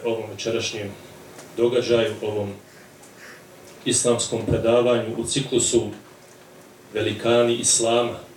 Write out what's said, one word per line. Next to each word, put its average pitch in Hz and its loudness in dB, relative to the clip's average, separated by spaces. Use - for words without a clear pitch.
ovom 113 -2
večerašnjem 113 -4
događaju, 117 2
ovom 104 -2
islamskom 117 0
predavanju 117 2
u 117 -4
ciklusu 117 0
Velikani 117 2
Islama 117 0